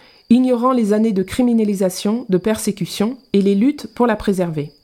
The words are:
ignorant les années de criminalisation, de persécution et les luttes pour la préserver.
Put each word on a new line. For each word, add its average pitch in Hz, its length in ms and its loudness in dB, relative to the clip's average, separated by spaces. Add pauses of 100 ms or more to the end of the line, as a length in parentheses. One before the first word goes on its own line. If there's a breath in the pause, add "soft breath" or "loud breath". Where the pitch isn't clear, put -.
(320 soft breath)
ignorant 254 400 2
les 233 200 2
années 220 220 2
de 190 80 0
criminalisation, 208 1080 -2
de 185 100 2
persécution 214 800 -4 (140)
et 196 100 4
les 202 100 2
luttes 262 400 0
pour 240 140 0
la 220 80 0
préserver. 170 560 -4 (120)